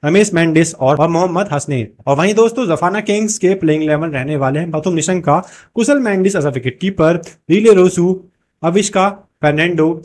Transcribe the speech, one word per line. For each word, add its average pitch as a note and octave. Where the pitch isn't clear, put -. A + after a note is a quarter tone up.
रमेश G3
मेंडिस E3
और, C3+
और D#3
मोहम्मद F3+
हसनैन। C3+
और C#3
वहीं F#3+
दोस्तों, A3+
जफाना F3
किंग्स G#3+
के F#3
प्लेइंग D#3
इलेवन D3+
रहने C#3+
वाले C3+
हैं E3+
बतुम D#3
निशंका, D#3+
कुशल B3+
मेंडिस G3+
as D3+
a C#3+
wicket B2+
keeper, E3+
रीले G#3+
रोसू, F#3
अविष्का F#3+
फर्नांडो, D#3